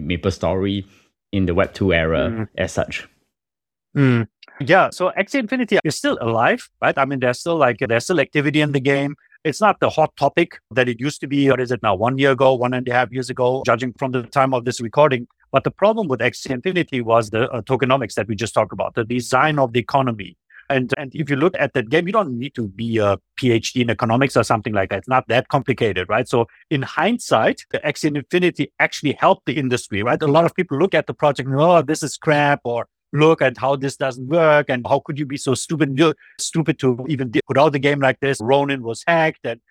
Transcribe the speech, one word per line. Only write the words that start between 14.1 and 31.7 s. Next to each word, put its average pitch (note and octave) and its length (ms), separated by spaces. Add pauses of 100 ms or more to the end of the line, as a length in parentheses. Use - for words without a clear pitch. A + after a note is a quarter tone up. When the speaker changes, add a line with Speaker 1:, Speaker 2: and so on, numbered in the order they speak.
Speaker 2:
the B2 120
time C3+ 300
of A#2+ 120
this A#2+ 140
recording. B2 480 (240)
But C3+ 120
the A#2+ 80
problem G#3+ 360
with B2+ 140
Axie A#2+ 300
Infinity C#3 500
was A2+ 300
the, A2+ 200
uh, A#2+ 100
tokenomics B2 520
that G#2 140
we A2+ 80
just G#2+ 180
talked A2 180
about, F#2+ 220
the A#2+ 100
design B2+ 560
of B2 140
the B2 60
economy. A#2 580 (320)
And, C3 280
and C#3 160
if D3 160
you D3 60
look E3+ 240
at C#3 140
that A2+ 160
game, E3 180
you G3+ 60
don't E3+ 240
need C3+ 180
to A2+ 140
be A2+ 300
a G2+ 180 (180)
P B2+ 160
H A2+ 220
D C3 80
in A#2+ 80
economics A#2+ 480
or A#2+ 60
something A2+ 300
like F#2+ 180
that. G2+ 80
It's - 100
not B2+ 180
that A#2+ 220
complicated, G#2 580
right? A2+ 220
So A#2 180 (220)
in C#3 140
hindsight, D#3 880
the - 80
Axie D3 360
Infinity E3 640
actually C#3+ 340
helped F3+ 340
the C#3 100
industry, A#2+ 440
right? C#3+ 200
A D#3 60
lot D#3 180
of D#3 100
people F3 220
look F#3 160
at D#3 140
the C#3 60
project C#3 360
and, C3+ 100
"Oh, E3 220